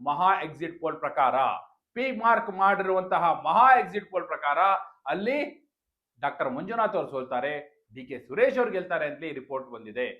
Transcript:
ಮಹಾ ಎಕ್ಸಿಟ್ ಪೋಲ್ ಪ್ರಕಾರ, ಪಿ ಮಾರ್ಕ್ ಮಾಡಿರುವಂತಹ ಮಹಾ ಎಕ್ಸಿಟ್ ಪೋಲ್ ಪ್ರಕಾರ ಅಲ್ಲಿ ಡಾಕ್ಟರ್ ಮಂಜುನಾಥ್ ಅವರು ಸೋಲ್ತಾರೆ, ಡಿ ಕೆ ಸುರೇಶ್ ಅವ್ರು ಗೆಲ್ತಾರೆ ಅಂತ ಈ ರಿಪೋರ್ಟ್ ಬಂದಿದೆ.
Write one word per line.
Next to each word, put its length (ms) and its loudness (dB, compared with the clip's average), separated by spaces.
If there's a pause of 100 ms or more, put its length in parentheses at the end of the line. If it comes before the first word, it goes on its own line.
ಮಹಾ 240 2 (140)
ಎಕ್ಸಿಟ್ 360 -10
ಪೋಲ್ 220 -4
ಪ್ರಕಾರ, 320 2 (600)
ಪಿ 100 -4 (160)
ಮಾರ್ಕ್ 280 4 (120)
ಮಾಡಿರುವಂತಹ 640 2 (240)
ಮಹಾ 200 6 (140)
ಎಕ್ಸಿಟ್ 300 -6
ಪೋಲ್ 180 -4
ಪ್ರಕಾರ 300 0 (520)
ಅಲ್ಲಿ 260 -2 (880)
ಡಾಕ್ಟರ್ 320 -2
ಮಂಜುನಾಥ್ 440 -2
ಅವರು 140 -4
ಸೋಲ್ತಾರೆ, 400 -4 (420)
ಡಿ 140 -16
ಕೆ 80 -10 (100)
ಸುರೇಶ್ 320 2
ಅವ್ರು 160 2
ಗೆಲ್ತಾರೆ 340 -4
ಅಂತ 200 -12
ಈ 100 -10
ರಿಪೋರ್ಟ್ 340 -8
ಬಂದಿದೆ. 340 -8 (120)